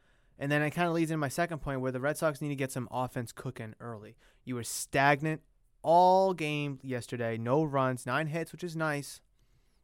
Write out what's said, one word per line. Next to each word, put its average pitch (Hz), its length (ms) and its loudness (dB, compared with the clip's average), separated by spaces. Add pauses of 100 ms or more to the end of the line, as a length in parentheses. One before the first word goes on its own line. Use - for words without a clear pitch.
(380)
And 143 120 -4
then 147 120 4
it 151 80 0
kinda 170 220 0
leads 165 180 0
into 160 80 -2
my 143 100 0
second 170 300 -2
point 135 240 -4
where 131 100 -2
the 127 80 -6
Red 147 160 -2
Sox 156 240 -2
need 147 80 -4
to 143 80 -4
get 135 160 -4
some 123 180 -6
offense 123 420 -4
cooking 117 480 -10
early. 113 360 -12 (280)
You 127 100 -6
were 117 100 -4
stagnant 143 800 2 (400)
all 185 500 6
game 147 500 -2
yesterday, 120 540 -4
no 120 280 2
runs, 131 420 0
nine 143 220 0
hits, 160 220 -6
which 156 140 -10
is 170 100 -8
nice, 151 460 -4 (640)